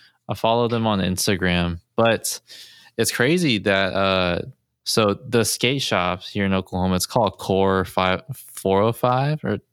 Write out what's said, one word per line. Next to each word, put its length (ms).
I 80
follow 320
them 180
on 140
Instagram, 800
but 440
it's 140
crazy 480
that, 340
uh, 480
so 320
the 160
skate 380
shop 420
here 220
in 80
Oklahoma, 420
it's 120
called 320
Core 460
Five, 360
four 460
oh 100
five 520
or 140